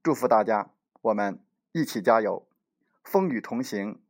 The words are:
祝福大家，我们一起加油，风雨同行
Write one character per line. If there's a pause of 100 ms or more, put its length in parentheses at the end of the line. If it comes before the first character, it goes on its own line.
祝
福
大
家， (320)
我
们 (320)
一
起
加
油， (560)
风
雨
同
行